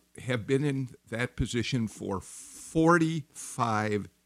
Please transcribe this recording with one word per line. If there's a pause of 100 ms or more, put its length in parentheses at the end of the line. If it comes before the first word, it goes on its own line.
(240)
have
been
in (220)
that
position
for
forty-five (180)